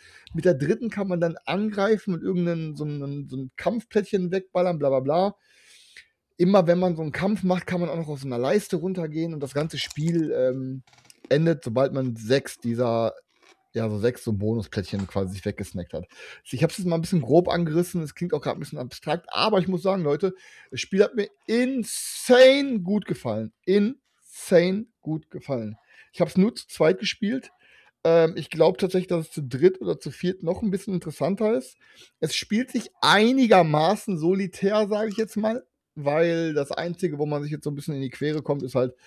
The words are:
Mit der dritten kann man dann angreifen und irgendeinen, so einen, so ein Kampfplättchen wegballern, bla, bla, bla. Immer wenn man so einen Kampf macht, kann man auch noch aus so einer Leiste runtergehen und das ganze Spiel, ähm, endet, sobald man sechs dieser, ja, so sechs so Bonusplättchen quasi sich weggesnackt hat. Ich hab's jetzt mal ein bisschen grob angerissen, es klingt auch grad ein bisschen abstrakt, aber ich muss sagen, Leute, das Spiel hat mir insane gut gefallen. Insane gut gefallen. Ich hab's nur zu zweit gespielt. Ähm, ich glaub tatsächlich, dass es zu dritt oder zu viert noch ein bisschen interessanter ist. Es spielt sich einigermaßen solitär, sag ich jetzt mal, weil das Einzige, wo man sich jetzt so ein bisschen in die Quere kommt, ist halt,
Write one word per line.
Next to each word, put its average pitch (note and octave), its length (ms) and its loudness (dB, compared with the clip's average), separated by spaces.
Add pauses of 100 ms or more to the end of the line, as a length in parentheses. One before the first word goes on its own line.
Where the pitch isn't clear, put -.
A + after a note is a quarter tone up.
(340)
Mit E3 140 0
der F3 80 6
dritten F3 340 -2
kann G3+ 180 -4
man F3+ 140 0
dann E3 240 0
angreifen G3+ 720 0
und E3 80 -6
irgendeinen, E3+ 540 -2
so D3 80 -6
einen, C#3+ 440 -6
so C3 80 -10
ein C3 200 -8
Kampfplättchen G3 760 -2
wegballern, F3+ 460 0
bla, C#3+ 100 0
bla, C3+ 120 2
bla. E3+ 360 0 (1000)
Immer F3+ 280 6
wenn F3 120 4
man F3+ 180 0
so D#3+ 60 -6
einen D3+ 100 -6
Kampf F#3 300 -2
macht, F3+ 240 0
kann F3+ 140 -2
man E3+ 100 -2
auch E3 80 -6
noch D#3+ 100 -6
aus C#3+ 140 -8
so C#3 40 -10
einer B2 120 -4
Leiste F3+ 380 0
runtergehen E3 580 -4
und D3 60 -8
das C3+ 120 -8
ganze D3+ 240 -4
Spiel, D#3+ 560 -2
ähm, C3 500 -2 (460)
endet, D#3+ 340 4
sobald B2+ 300 0
man C3 240 -2
sechs A#2 420 -2
dieser, A#2 560 0 (580)
ja, A2+ 160 -2
so G#2 100 -2
sechs A#2+ 260 -2
so A2+ 80 -2
Bonusplättchen G#2 720 -4
quasi F#2+ 280 -4
sich G2 100 -10
weggesnackt F#2+ 500 -8
hat. E2+ 120 -8 (440)
Ich C#3 140 -2
hab's D#3+ 120 0
jetzt F#3 100 -4
mal E3 100 0
ein E3 60 -2
bisschen E3 200 0
grob D#3 260 4
angerissen, E3+ 540 -2
es D3+ 140 -10
klingt F3 180 -6
auch C#3+ 60 -2
grad C3+ 160 -4
ein - 40 -10
bisschen D3 180 -12
abstrakt, D3+ 520 -8
aber G3+ 300 2
ich E3 80 -2
muss F#3 140 -2
sagen, F#3+ 200 0
Leute, D3+ 320 0 (380)
das B2+ 80 -8
Spiel F#3+ 240 4
hat - 100 -6
mir G#3 140 -2 (180)
insane B3+ 1300 4
gut F#3+ 260 0
gefallen. A2 460 -4 (120)
Insane G3 1200 0 (160)
gut D#3 280 -8
gefallen. A2 460 -8 (360)
Ich - 80 -2
hab's - 160 0
nur G3+ 180 4
zu - 120 -14
zweit F3 320 2
gespielt. A3 540 -6 (500)
Ähm, E3 340 4
ich - 140 -8
glaub F3+ 280 4
tatsächlich, F#3 280 0
dass E3 200 -2
es - 60 -20
zu D#3+ 100 -6
dritt C3+ 380 2
oder E3+ 200 -4
zu D3 100 -10
viert F3+ 320 -6
noch F3+ 200 -4
ein G3+ 100 -2
bisschen G3 220 -6
interessanter F#3 600 -2
ist. - 220 -6 (420)
Es - 160 -4
spielt A#3+ 380 -2
sich A#3 180 -4 (100)
einigermaßen F#3+ 1200 4
solitär, G3 680 0
sag G#3+ 200 -2
ich G3 80 -8
jetzt A3 200 -4
mal, A3 280 -2 (320)
weil D#3+ 580 2
das C#3+ 180 -2
Einzige, E3+ 460 -4
wo D3 80 0
man D3 160 -2
sich D3 100 -6
jetzt D3 120 -8
so D3+ 60 -4
ein C#3+ 60 -6
bisschen D3 180 -6
in C3+ 80 -6
die C3 80 -4
Quere D3+ 320 -4
kommt, C#3+ 200 -2
ist C3 120 -6
halt, B2+ 200 2 (120)